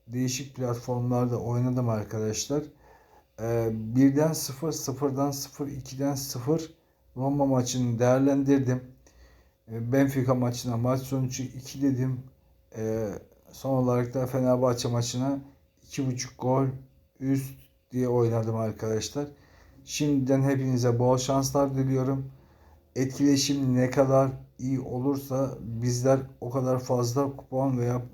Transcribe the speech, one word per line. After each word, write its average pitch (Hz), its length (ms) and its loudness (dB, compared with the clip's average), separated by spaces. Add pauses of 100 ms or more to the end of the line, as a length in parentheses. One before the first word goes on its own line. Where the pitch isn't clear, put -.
değişik 127 500 -4
platformlarda 123 840 -2
oynadım 123 480 0
arkadaşlar. 110 760 -2 (760)
Ee, 113 320 0
birden 135 600 4
sıfır, 147 400 -6
sıfırdan 139 580 -2
sıfır, 139 380 -8
ikiden 135 460 -4
sıfır 139 600 -4 (420)
Roma 139 300 0
maçını 123 520 2
değerlendirdim. 135 840 4 (920)
Ee, 117 200 -6
Benfica 135 420 4
maçına 123 420 -2
maç 127 240 0
sonucu 131 420 -4
iki - 400 -12
dedim. 127 380 0 (560)
Ee, 110 320 -2 (440)
son - 180 -6
olarak 123 440 2
da 127 120 -2
Fenerbahçe 127 640 2
maçına 127 500 0 (440)
iki - 240 -4
buçuk - 360 -6
gol 131 240 2 (540)
üst 135 380 -2 (340)
diye 127 160 0
oynadım 113 480 2
arkadaşlar. 110 720 -4 (560)
Şimdiden 135 580 2
hepinize 127 560 2
bol 127 200 4
şanslar 135 560 0
diliyorum. 135 560 -2 (680)
Etkileşim 139 800 2
ne 127 160 4
kadar 135 400 4 (280)
iyi 127 220 -2
olursa 131 680 -2 (100)
bizler 123 600 2 (200)
o 123 100 -6
kadar 127 280 0
fazla 127 580 0
kupon 131 420 -2
veya 120 240 0 (100)